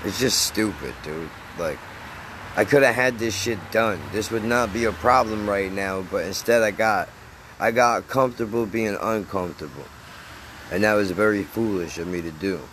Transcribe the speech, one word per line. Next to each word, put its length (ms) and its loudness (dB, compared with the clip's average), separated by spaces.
It's 160 -4
just 240 2
stupid, 500 -2
dude. 260 -8
Like, 220 -4
I 80 4
coulda 280 6
had 260 2
this 180 -2
shit 220 -2
done. 280 2
This 180 -2
would 140 -2
not 280 2
be 140 0
a 60 2
problem 580 2
right 220 0
now, 400 -2
but 140 0
instead 360 2
I 80 4
got, 400 2
I 120 2
got 360 4
comfortable 600 0
being 340 0
uncomfortable. 840 -4
And 120 0
that 100 6
was 160 2
very 340 2
foolish 540 -2
of 80 -4
me 160 -4
to 80 -6
do. 300 -4